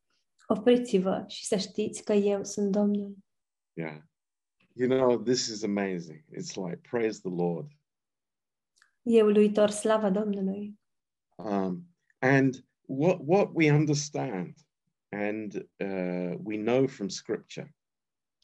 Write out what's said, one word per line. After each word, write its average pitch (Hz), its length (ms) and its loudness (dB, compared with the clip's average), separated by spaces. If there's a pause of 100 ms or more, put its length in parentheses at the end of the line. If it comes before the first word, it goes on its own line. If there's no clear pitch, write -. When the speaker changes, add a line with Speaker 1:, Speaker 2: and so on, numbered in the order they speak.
(460)
Speaker 1:
Opriți-vă 208 840 2
și - 180 -14
să 220 100 0
știți - 480 -6
că - 80 0
eu 202 320 2
sunt 202 280 -2
Domnul. 202 440 0 (560)
Speaker 2:
Yeah. 78 260 -10 (760)
You 123 140 0
know, 123 340 4
this 120 240 0
is 107 160 -8
amazing. 95 680 -4
It's - 240 -12
like, 87 220 -6 (140)
praise 113 300 -2
the 95 100 -8
Lord. 87 400 -4 (1300)
Speaker 1:
E 226 200 6
uluitor, 208 480 6
slava 214 400 0
Domnului. 202 720 -4 (560)
Speaker 2:
Um, 95 500 -4 (320)
and 135 460 2 (220)
what, 160 380 0
what 180 300 2
we 156 180 4
understand 139 840 0 (560)
and, 104 440 -6
uh, 90 800 -4 (100)
we 107 120 -6
know 120 300 2
from 104 220 -8
Scripture - 680 -10 (680)